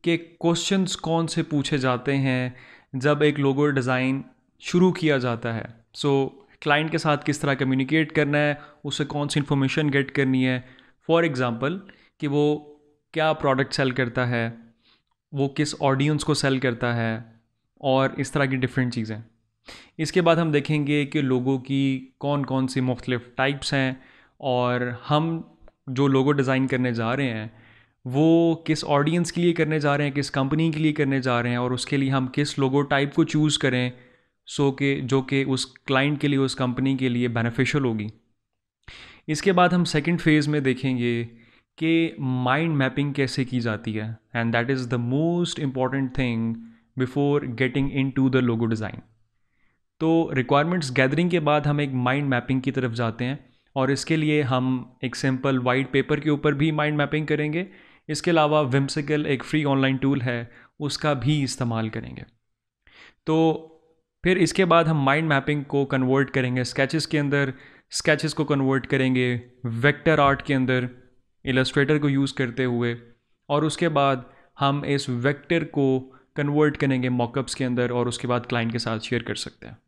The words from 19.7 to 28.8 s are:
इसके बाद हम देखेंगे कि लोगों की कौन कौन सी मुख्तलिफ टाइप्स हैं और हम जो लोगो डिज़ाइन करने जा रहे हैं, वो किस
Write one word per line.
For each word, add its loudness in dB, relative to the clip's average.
इसके 0
बाद 4
हम 2
देखेंगे 0
कि -2
लोगों 0
की -2
कौन -2
कौन -2
सी -2
मुख्तलिफ -4
टाइप्स -2
हैं -2
और -2
हम -2
जो 2
लोगो 4
डिज़ाइन 2
करने 0
जा -2
रहे -2
हैं, -8
वो 4
किस -2